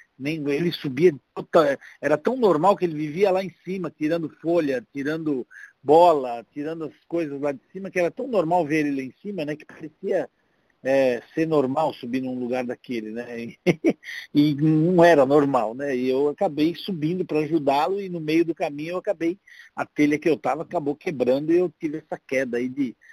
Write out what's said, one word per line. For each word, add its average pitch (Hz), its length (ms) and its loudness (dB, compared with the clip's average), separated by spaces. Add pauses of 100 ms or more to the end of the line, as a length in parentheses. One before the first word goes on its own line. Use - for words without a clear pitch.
(180)
nem 143 320 -6
ele 156 220 0
subia, 151 420 2 (220)
puta, 151 420 2 (220)
era 147 180 2
tão 226 200 -2
normal 190 400 4
que 180 80 0
ele 165 100 -4
vivia 156 360 0
lá 185 120 0
em 180 100 -14 (120)
cima, 180 260 -6
tirando 156 380 -2 (120)
folha, 147 520 0
tirando 143 520 -4 (380)
bola, 135 720 6
tirando 156 320 -8
as 120 80 -12 (140)
coisas 147 340 -4
lá 143 100 -2
de 131 100 -12 (100)
cima, 190 180 -12
que 170 80 -8
era 170 140 2
tão - 160 -8
normal 180 400 2
ver 156 180 2
ele 143 120 -2
lá 135 40 -4
em 131 180 -12
cima, 196 240 -8
né, 147 120 -6
que - 100 -16
parecia, 160 640 -6 (540)
é, 131 400 2 (100)
ser 160 140 0
normal 147 480 2
subir 131 260 -6
num 127 180 -6
lugar 123 240 -4
daquele, 117 460 -8
né? 117 460 -10 (100)
<laughs> - 320 0 (340)
E 147 220 2
não 156 500 4
era 156 220 8
normal, 135 480 2
né? 139 240 -4
E 127 100 -2
eu 135 220 0
acabei 156 460 -2
subindo 175 500 -4
pra 151 140 -2
ajudá-lo 151 600 0
e 196 100 -8
no 175 100 -8
meio 160 260 0
do 160 80 -2
caminho 156 380 -6
eu 180 60 -4
acabei, 175 420 -4 (360)
a 135 100 -6
telha 147 340 2
que 165 100 0
eu 156 80 2
tava 147 240 -4
acabou 151 340 -4
quebrando 135 560 -2
e 170 60 4
eu 180 220 0
tive 156 180 -6
essa - 300 -12
queda 131 300 -2
aí 127 120 -4
de 131 260 -4 (180)